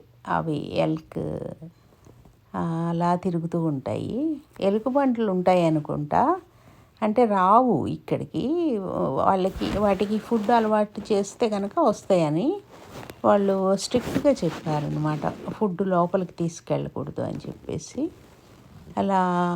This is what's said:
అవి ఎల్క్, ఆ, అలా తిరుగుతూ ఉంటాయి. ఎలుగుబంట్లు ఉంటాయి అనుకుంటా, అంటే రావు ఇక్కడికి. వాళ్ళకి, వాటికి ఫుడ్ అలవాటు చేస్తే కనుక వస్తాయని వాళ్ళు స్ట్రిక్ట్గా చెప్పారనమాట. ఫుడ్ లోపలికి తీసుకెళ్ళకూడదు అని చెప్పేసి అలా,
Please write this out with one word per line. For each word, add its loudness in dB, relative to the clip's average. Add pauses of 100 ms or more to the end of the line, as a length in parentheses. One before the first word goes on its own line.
(260)
అవి -4
ఎల్క్, -2 (1400)
ఆ, -2
అలా 0
తిరుగుతూ -2
ఉంటాయి. -4 (200)
ఎలుగుబంట్లు 0
ఉంటాయి 4
అనుకుంటా, 2 (680)
అంటే 4
రావు 4
ఇక్కడికి. -2 (380)
వాళ్ళకి, 2
వాటికి 0
ఫుడ్ -2
అలవాటు 2 (100)
చేస్తే 0
కనుక -4
వస్తాయని 2 (640)
వాళ్ళు 4
స్ట్రిక్ట్గా 0 (120)
చెప్పారనమాట. -2
ఫుడ్ -4
లోపలికి 0
తీసుకెళ్ళకూడదు -4
అని -4
చెప్పేసి -8 (880)
అలా, 2 (360)